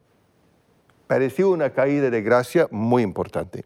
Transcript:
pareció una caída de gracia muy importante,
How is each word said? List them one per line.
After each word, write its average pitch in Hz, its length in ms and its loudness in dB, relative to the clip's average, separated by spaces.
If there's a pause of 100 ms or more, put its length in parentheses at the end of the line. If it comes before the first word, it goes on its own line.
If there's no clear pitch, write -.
(1080)
pareció 135 420 0
una 156 220 0
caída 139 380 0
de 117 120 -2
gracia 123 480 2
muy 117 320 0
importante, 95 640 -6